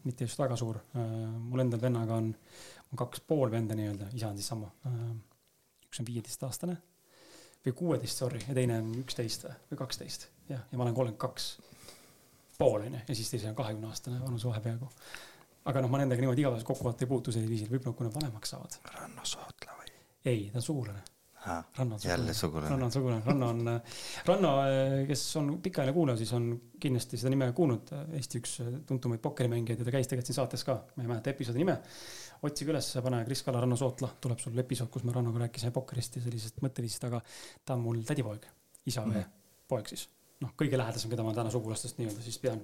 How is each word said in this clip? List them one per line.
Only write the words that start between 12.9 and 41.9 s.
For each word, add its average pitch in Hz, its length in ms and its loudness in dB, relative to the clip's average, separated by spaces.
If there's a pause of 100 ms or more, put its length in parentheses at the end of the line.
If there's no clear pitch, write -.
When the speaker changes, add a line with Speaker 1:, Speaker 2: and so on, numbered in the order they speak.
Speaker 1:
ju, 123 140 -6
ja 143 80 -2
siis 110 140 -4
teisel 107 200 -2
on 110 80 -4
kahekümne 110 300 -4
aastane 123 320 -6
vanusevahe 120 400 0
peaaegu. 117 280 -4 (800)
Aga 131 160 2
noh, 120 100 2
ma 139 80 4
nendega 127 220 4
niimoodi 131 220 4
igapäevaselt 120 240 2
kokku - 180 0
vaata 120 180 2
ei 123 60 0
puutu 120 220 2
sellisel 110 180 2
viisil, 107 220 0
võib-olla 123 240 0
kui 117 100 -2
nad 110 80 -2
vanemaks 127 400 -4
saavad. - 220 -12 (180)
Speaker 2:
Ranno - 300 -12
Sootla - 520 -8
või? - 140 -16 (340)
Speaker 1:
Ei, 113 240 4
ta 120 120 -4
on 120 40 -6
sugulane. 107 380 -2 (360)
Speaker 2:
Aa, 87 200 -4 (180)
Speaker 1:
Ranno 120 180 0
on 107 80 -8
Speaker 2:
jälle 82 320 2
Speaker 1:
sugulane. - 0 -
Speaker 2:
sugulane. 78 360 0
Speaker 1:
Ranno 131 160 2
on 120 60 2
sugulane. 123 340 2
Ranno 131 220 4
on, 117 200 2
äh, 117 300 -2 (280)
Ranno, 175 260 8 (100)
äh, 135 320 4 (120)
kes 139 180 0 (120)
on 147 140 4 (120)
pikaajaline 143 320 2
kuulaja, 147 220 6
siis 110 160 0
on 117 160 2 (320)
kindlasti 120 400 0
seda 131 100 2
nime 135 220 4
kuulnud, 131 400 2
äh, 151 240 -6
Eesti 127 240 -4
üks, - 200 -6
äh, 120 120 -4 (140)
tuntumaid 120 340 0
pokkerimängijaid 117 580 2
ja 120 60 -2
ta 120 100 0
käis 131 140 2
tegelikult 123 180 0
siin 156 140 -2
saates 123 240 -2
ka. 127 140 2 (180)
Ma 127 80 -4
ei 113 40 -2
mäleta 120 220 0
episoodi 120 300 -2
nime. 180 160 4 (680)
Otsige 147 300 -2
üles, 139 160 0 (140)
pane 123 220 2
Kris 131 180 -2
Kala, 123 180 2
Ranno 123 160 4
Sootla, 127 320 0 (120)
tuleb 120 200 0
sul 117 180 -2
episood, 123 320 0
kus 120 140 -4
me 120 80 2
Rannoga 117 320 2
rääkisime 117 280 -2
pokkerist 123 440 -2
ja 123 60 -4
sellisest 117 400 -4
mõtteviisist, 123 420 -2
aga 120 160 0 (440)
ta 135 100 -2
on 120 80 0
mul 117 200 0
tädipoeg, 113 440 -2 (400)
isa 120 180 -2
Speaker 2:
Mhm. 107 100 2
Speaker 1:
või 98 100 2 (460)
poeg 113 180 0
siis. - 200 -10 (320)
Noh, 123 160 -4
kõige 139 220 2
lähedasem, 113 320 -2
keda 117 140 0
ma 110 100 0
täna 110 160 0
sugulastest 110 480 -2